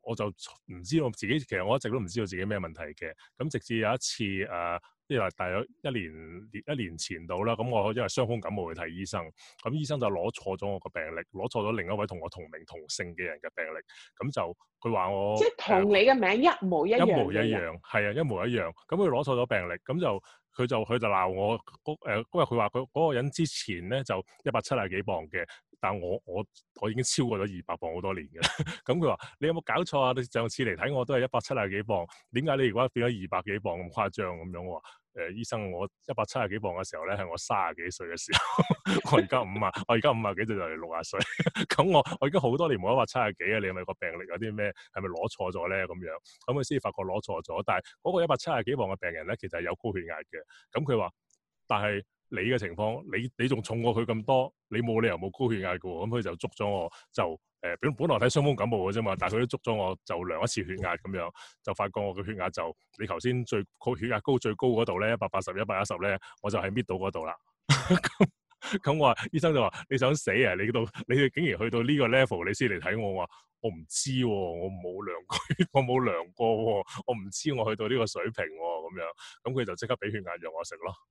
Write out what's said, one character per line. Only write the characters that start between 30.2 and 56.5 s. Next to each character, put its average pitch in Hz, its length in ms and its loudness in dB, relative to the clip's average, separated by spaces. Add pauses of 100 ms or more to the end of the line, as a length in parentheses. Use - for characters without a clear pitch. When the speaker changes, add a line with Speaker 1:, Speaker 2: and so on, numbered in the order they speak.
Speaker 1:
上 117 240 -2
次 131 160 -2
嚟 101 120 0
睇 135 160 -2
我 127 120 0
都 139 100 0
係 123 100 4
一 - 40 0
百 123 120 0
七 - 140 -4
十 104 160 0
幾 101 140 -2
磅， 98 200 0 (300)
點 135 120 0
解 139 100 2
你 135 140 2
而 - 20 -6
家 123 160 2
變 120 200 0
咗 110 140 -2
二 90 60 -8
百 90 140 0
幾 104 180 -2
磅 90 180 -4
咁 87 140 -8
誇 101 180 0
張？」 90 280 -4
咁 87 120 -10
樣 87 140 -8
我 87 160 -8
話： - 80 -20 (260)
「誒， 87 200 -6
醫 113 100 -6
生， 104 280 -4
我 90 140 -4
一 - 280 -12
百 110 100 0
七 - 160 -4
十 107 80 0
幾 104 100 -4
磅 101 160 -2
嘅 92 140 -6
時 - 100 -10
候 80 60 -6
咧， 95 120 -2
係 95 140 -4
我 85 80 -6
三 98 300 0
十 80 80 -4
幾 85 140 -4
歲 87 180 -10
嘅 85 100 -6
時 - 160 -6
候， - 300 2 (200)
<laughs> - 300 2
我 - 40 10
而 98 80 4
家 127 160 2
五 104 40 -2 (160)
啊， 95 80 2 (160)
我 117 80 6
而 113 60 6
家 147 100 6
五 113 160 2
十 101 80 0
幾 98 120 -2
歲 107 100 -2
就 92 60 -2
嚟 80 120 -4
六 82 120 -8 (120)
十 82 120 -6
歲。 95 100 -2 (260)
<laughs> - 240 -2
咁 - 160 2
我， 160 160 8 (180)
我 135 60 4
已 143 40 2
經 180 100 4
好 127 160 2
多 165 100 2
年 131 140 4
冇 98 120 2
一 131 60 6
百 113 80 4
七 - 80 -12
十 120 120 2 (120)
幾 87 60 -4 (100)
啊， 110 80 2
你 95 40 0
係 92 80 0
咪 92 100 -6
個 92 100 -6
病 90 160 -6
歷 87 160 -8
有 85 80 -6
啲 107 220 -4
咩， 104 180 -2 (200)
係 98 80 -6
咪 95 60 -4
攞 87 220 -4
錯 92 220 -4
咗 87 160 -4
咧？」 95 180 0
咁 87 80 -8
樣， 90 160 -10 (360)
咁 127 120 0
佢 135 60 0
先 139 160 0
發 104 100 -2
覺 - 120 -10
攞 92 200 -2
錯 85 220 -4
咗。 - 200 -4
但 95 140 2
係 - 60 -4 (180)
嗰 180 160 0
個 170 60 4
一 - 20 0
百 143 100 4
七 - 140 -4
十 127 140 0
幾 135 100 0
磅 113 160 0
嘅 95 60 -2
病 87 160 -4
人 80 140 -8
咧， 104 120 -2
其 - 100 -10
實 85 100 -6
係 85 40 -4
有 87 140 -2
高 107 180 -4
血 87 120 -4
壓 82 120 -8
嘅。 78 240 -12 (300)
咁 127 120 0
佢 131 140 2
話： 87 120 0 (580)
「但 107 140 4
係 104 200 0 (280)
你 107 80 -6
嘅 117 200 2
情 92 180 -4
況， 110 260 -2 (140)
你， 123 220 -2
你 123 100 2
仲 113 140 0
重 117 200 -2
過 117 120 4
佢 117 100 2
咁 110 200 -2
多， 131 280 2 (160)
你 107 120 -2
冇 117 200 2
理 117 80 4
由 87 80 2
冇 95 200 -6
高 123 160 2
血 101 80 0
壓 90 140 0
嘅 90 60 -4
喎。」 90 260 -4
咁 - 20 -4
佢 117 140 -2
就 87 140 -4
捉 - 140 -6